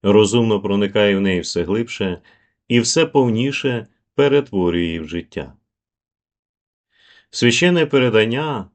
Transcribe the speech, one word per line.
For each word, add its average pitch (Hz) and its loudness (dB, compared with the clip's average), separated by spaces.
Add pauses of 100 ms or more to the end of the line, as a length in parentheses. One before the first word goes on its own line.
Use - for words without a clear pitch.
Розумно 107 2
проникає 101 0
в 98 -2
неї 95 0
все 85 -6
глибше 98 -4 (500)
і 117 4
все 160 0
повніше 127 -2 (280)
перетворює 101 0
її 82 -6
в 78 -12
життя. 80 -10 (1800)
Священне 165 2
передання, 120 0